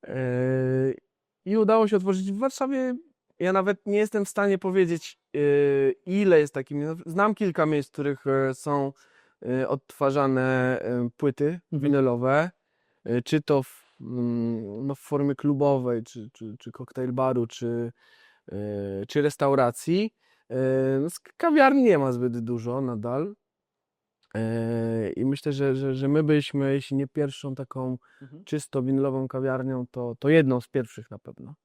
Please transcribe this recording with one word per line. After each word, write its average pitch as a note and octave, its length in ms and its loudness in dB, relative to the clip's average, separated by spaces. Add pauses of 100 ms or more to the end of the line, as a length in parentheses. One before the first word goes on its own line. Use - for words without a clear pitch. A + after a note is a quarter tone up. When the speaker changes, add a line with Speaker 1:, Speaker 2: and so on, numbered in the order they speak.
Speaker 1:
E, - 80 -10 (1300)
i G3+ 120 0
udało A3 320 4
się G#3 80 2
otworzyć F#3+ 360 0
w G3 60 -4
Warszawie. C4 560 -2 (440)
Ja F3+ 140 0
nawet F#3+ 340 0
nie G3+ 120 0
jestem G#3+ 260 0
w - 40 -8
stanie G3+ 300 0
powiedzieć, F#3 600 0 (160)
e, C#3+ 40 -2 (680)
ile F#3 340 6
jest D3 140 -2
takich. C#3+ 240 -6 (280)
Znam G3 280 2
kilka F3 320 0
miejsc, D3+ 220 0
w - 40 -20
których, C#3+ 340 -4
e, C3+ 280 2
są, C#3 380 -2 (540)
e, B2+ 220 -2
odtwarzane, C3 1120 0
e, B2 340 -2
płyty C#3+ 280 0
Speaker 2:
Mhm. D#3+ 380 -4
Speaker 1:
winylowe, C#3 680 2 (540)
e, A#2+ 180 -2
czy D#3 180 0
to C#3+ 220 2
w, - 380 -16
mm, A#2 840 -4
no, C#3 80 -4
w - 40 -14
formie C#3+ 360 -2
klubowej, C3+ 680 0
czy, A#2 300 -16
czy, A2 260 -14
czy - 140 -16
koktajl B2+ 400 -8
baru, B2+ 340 0
czy, A#2 460 -6 (600)
e, - 40 -8 (520)
czy D3 140 0
restauracji. C#3+ 920 0 (360)
E, B2+ 60 -6 (440)
no, D#3+ 100 -2
z - 100 -16
k-, - 160 -20
kawiarni C#4+ 460 4
nie G3+ 160 6
ma C3+ 140 2
zbyt A#2+ 280 -2
dużo A#2+ 400 -4
nadal. B2+ 540 -4 (1000)
E, A2+ 760 -2
i - 140 -4
myślę, C#3 280 -2
że, C#3 240 0
że, C3+ 180 -2
że C3+ 140 -2
my D3+ 140 4
byliśmy, C#3+ 520 2
jeśli C3+ 220 -4
nie C#3 100 0
pierwszą C#3 480 -6
taką B2+ 440 -8 (240)
Speaker 2:
Mhm. D3 220 -20
Speaker 1:
czysto C#3+ 380 -4
winylową C3+ 460 0
kawiarnią, C3 600 -4
to, A#2+ 280 -8
to C#3+ 100 -2
jedną C#3 320 6
z - 80 -16
pierwszych A2+ 420 -6
na G2+ 80 -16
pewno. - 360 -18 (100)